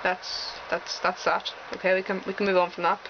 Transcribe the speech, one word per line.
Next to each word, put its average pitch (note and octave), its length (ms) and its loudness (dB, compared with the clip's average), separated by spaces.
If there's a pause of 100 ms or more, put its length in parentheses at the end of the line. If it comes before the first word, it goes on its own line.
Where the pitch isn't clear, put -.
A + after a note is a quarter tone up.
That's, - 500 -2 (160)
that's, - 300 -4
that's - 260 0
that. F3 260 2 (240)
Okay, F#3 180 2
we F#3+ 100 4
can, F#3+ 240 -2
we G3 60 -4
can G3+ 120 0
move F#3+ 120 4
on F3+ 120 6
from F3 140 -6
that. F3+ 160 4 (100)